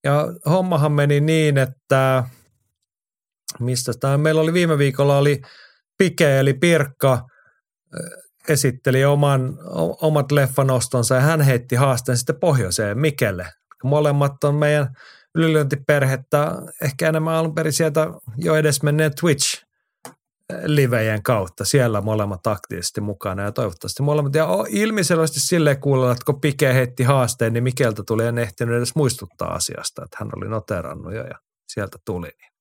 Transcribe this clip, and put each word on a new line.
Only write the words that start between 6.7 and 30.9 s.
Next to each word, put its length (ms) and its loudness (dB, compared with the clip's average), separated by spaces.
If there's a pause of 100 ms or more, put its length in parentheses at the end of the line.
ö, 40 -8 (480)
esitteli 580 0
oman, 520 2 (120)
o-, 380 -2
omat 240 2
leffanostonsa 840 2
ja 60 4
hän 200 2
heitti 340 2
haasteen 420 2
sitten 220 -4
Pohjoiseen 600 0
Mikelle. 520 -2 (320)
Molemmat 600 2
on 120 2
meidän 340 2 (460)
ylilyöntiperhettä 1160 0 (300)
ehkä 280 -2
enemmän 240 0
alun 220 -2
perin 180 -2
sieltä 340 0 (300)
jo 180 0
edesmenneen 560 2 (100)
Twitch-livejen 2000 -2
kautta. 420 -2
Siellä 360 2
molemmat 460 -2
aktiivisesti 540 -6
mukana 420 -6
ja 80 -4
toivottavasti 520 -6
molemmat. 320 0
Ja 100 2
o-, 240 0
ilmiselvästi 680 0
silleen 400 2
kuulolla, 320 2
että 140 -4
kun 160 -2
Pike 320 0
heitti 300 0
haasteen, 500 2
niin 100 0
Mikeltä 440 -2
tuli 180 0
en 120 -2
ehtinyt 400 -2
edes 180 -4
muistuttaa 580 -4
asiasta, 500 -8
että 160 -18
hän 160 -8
oli 140 -10
noterannut 640 -8